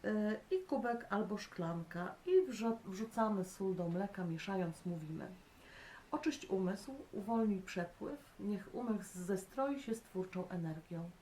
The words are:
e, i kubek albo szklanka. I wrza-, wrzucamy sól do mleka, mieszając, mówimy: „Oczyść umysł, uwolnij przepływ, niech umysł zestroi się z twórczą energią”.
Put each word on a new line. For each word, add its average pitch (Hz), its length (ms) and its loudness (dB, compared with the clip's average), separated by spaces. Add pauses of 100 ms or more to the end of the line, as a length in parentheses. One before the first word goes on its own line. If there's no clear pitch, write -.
e, 214 320 4 (160)
i 381 120 4
kubek 240 460 0
albo 202 280 2
szklanka. 170 760 -4 (100)
I 359 260 8
wrza-, 226 340 2
wrzucamy 208 600 0
sól 190 300 0
do 175 140 0
mleka, 190 360 0
mieszając, 170 600 0
mówimy: 160 460 -4 (800)
„Oczyść 302 380 0
umysł, 196 460 0 (160)
uwolnij 208 500 4
przepływ, - 800 -6
niech 196 360 -2
umysł 208 440 -2
zestroi 269 600 0
się 226 140 -2
z 226 60 -12
twórczą 185 480 -4
energią”. 165 600 -4 (120)